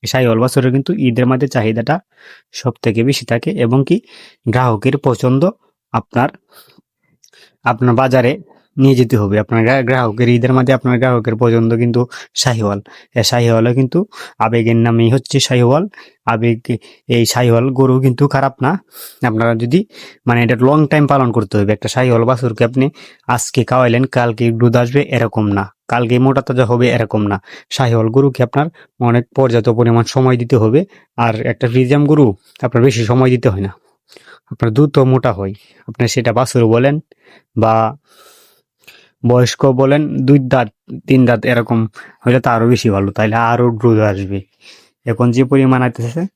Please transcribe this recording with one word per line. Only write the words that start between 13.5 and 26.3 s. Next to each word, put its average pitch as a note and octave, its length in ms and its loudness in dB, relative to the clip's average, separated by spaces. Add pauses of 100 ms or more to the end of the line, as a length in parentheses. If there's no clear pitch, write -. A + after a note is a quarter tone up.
কিন্তু C3+ 260 0 (400)
আবেগের A#2 460 0
নামেই A#2 260 2
হচ্ছে C3+ 280 -2
শাহিওয়াল। B2+ 440 0 (420)
আবেগ, A2+ 340 -2 (500)
এই A#2+ 160 2
শাহিওয়াল A#2+ 460 2
গরু B2+ 300 2
কিন্তু C3 260 0
খারাপ C3+ 340 -2
না। C3+ 100 0 (520)
আপনারা A#2 320 0
যদি A#2+ 240 0 (460)
মানে A#2+ 160 2
এটা A#2 200 2
লং C#3+ 260 4
টাইম D3+ 200 2
পালন C3 240 2
করতে G#2 240 -4
হবে। G#2 180 0
একটা - 160 -6
শাহিওয়াল B2 360 0
বাছুরকে A#2+ 380 -2
আপনি B2+ 220 -2 (420)
আজকে - 360 -4
খাওয়াইলেন, B2+ 480 0
কালকে A#2+ 400 -2
দুধ A#2 240 2
আসবে, B2 340 0
এরকম A2+ 420 -2
না। G2 140 -2 (220)
কালকে A#2+ 320 -2
মোটা C3 220 2